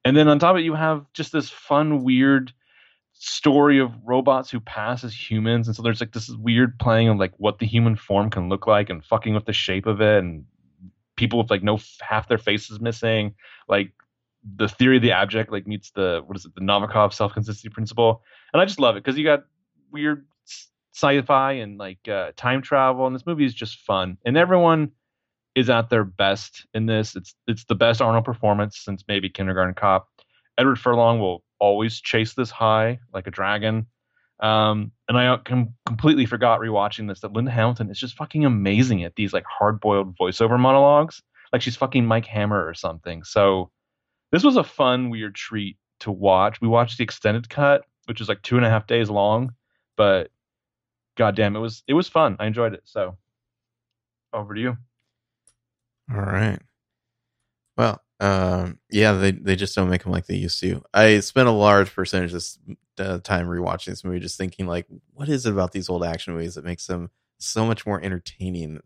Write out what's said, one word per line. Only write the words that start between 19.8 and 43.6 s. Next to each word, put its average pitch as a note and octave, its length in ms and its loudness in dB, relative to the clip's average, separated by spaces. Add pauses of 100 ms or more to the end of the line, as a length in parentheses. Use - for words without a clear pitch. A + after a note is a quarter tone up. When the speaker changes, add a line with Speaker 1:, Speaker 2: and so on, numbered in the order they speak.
Speaker 1:
weird D3 340 -4 (220)
s-, - 200 -20 (240)
sci-fi C#3 600 2
and, G#2 260 -10
like, F#2+ 300 -14
uh, F#2+ 260 -4
time B2+ 260 -2
travel. C3 460 2
And C3 80 -4
this B2+ 120 -10
movie D#3+ 180 -2
is B2 100 0
just - 280 -12
fun. F#2 420 -4
And A#2+ 120 0
everyone E3+ 540 4 (640)
is B2+ 160 2
at A#2 200 2
their A2+ 120 2
best G2 720 -4
in A2 120 -2
this. A2 280 -2
It's, - 220 -16 (100)
it's A2+ 200 -6
the A2+ 100 -2
best A#2 260 4
Arnold A2+ 220 2
performance G#2 560 -2
since G2 260 -10
maybe G2 220 -4
Kindergarten F#2 460 -2
Cop. F#2+ 340 0 (500)
Edward B2+ 220 2
Furlong A#2 400 2
will F#2 240 -4 (160)
always G#2 400 0
chase A2 340 -2
this A#2+ 160 -4
high A2 480 0 (160)
like F#2+ 140 -10
a - 20 -10
dragon. G#2+ 560 -2 (540)
Um, G#2+ 500 0 (180)
and A#2+ 80 2
I B2 280 4
com-, B2 300 -2 (120)
completely C3+ 400 2
forgot A2+ 320 2
rewatching G#2 480 -4
this G2+ 140 -10
that G2+ 120 -12
Linda A#2+ 200 -4
Hamilton A#2 380 -2
is G#2 100 -12
just B2+ 160 -12
fucking D3+ 280 -2
amazing G#2+ 600 2
at E2 100 -12
these, G2+ 180 -4
like, F#2+ 120 -2
hard-boiled G#2 720 -2
voiceover A2+ 400 0
monologues. C#3 640 4 (300)
Like B2 100 0
she's A#2+ 140 -6
fucking B2+ 300 0
Mike A2+ 200 0
Hammer G#2 400 -2
or E2 80 -10
something. E2 480 -10
So F#2+ 480 2 (640)